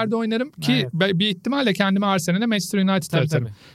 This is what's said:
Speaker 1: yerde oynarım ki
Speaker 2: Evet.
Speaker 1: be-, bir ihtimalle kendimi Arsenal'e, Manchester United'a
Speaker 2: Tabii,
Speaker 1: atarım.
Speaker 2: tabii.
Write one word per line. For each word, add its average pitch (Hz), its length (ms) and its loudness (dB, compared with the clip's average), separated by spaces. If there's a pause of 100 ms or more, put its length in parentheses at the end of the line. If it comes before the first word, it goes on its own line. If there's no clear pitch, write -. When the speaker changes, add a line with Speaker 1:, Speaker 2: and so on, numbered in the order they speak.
Speaker 1:
yerde 220 140 0
oynarım 226 360 -2
ki 170 220 -2
Speaker 2:
Evet. 175 200 0
Speaker 1:
be-, 180 260 2
bir 208 80 2
ihtimalle 233 460 0
kendimi 196 320 2
Arsenal'e, 190 400 0
Manchester 208 340 0
United'a 190 200 2
Speaker 2:
Tabii, 160 260 0
Speaker 1:
atarım. 151 200 0
Speaker 2:
tabii. 107 80 -10 (220)